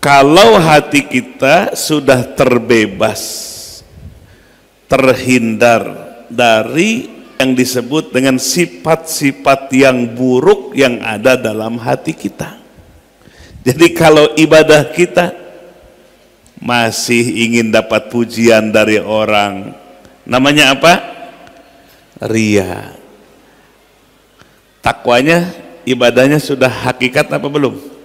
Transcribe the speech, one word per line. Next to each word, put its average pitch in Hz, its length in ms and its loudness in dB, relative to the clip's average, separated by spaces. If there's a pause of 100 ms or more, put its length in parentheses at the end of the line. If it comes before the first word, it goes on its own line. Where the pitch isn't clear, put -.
Kalau 147 560 4
hati 151 480 2
kita 139 720 -2
sudah 135 480 0
terbebas, 113 960 0 (1700)
terhindar 120 960 2 (480)
dari 123 880 0 (160)
yang 131 160 0
disebut 127 600 -2
dengan 131 280 0
sifat-sifat 151 1300 -2
yang 127 440 2
buruk 127 560 0
yang 120 320 0
ada 113 320 0
dalam 110 400 -6
hati 131 400 -6
kita. - 440 -12 (1000)
Jadi 156 320 0
kalau 156 440 4
ibadah 151 520 4
kita 175 480 -2 (1200)
masih 117 640 0 (240)
ingin 117 200 0
dapat 110 400 0
pujian 113 640 0
dari 107 280 2
orang, 104 720 -4 (520)
namanya 135 520 2
apa? 160 180 4 (1300)
Ria. 104 680 -2 (1900)
Takwanya, 139 640 0 (360)
ibadahnya 127 560 2
sudah 131 280 -2
hakikat 123 640 -4
apa 143 160 -6
belum? 139 280 -4 (280)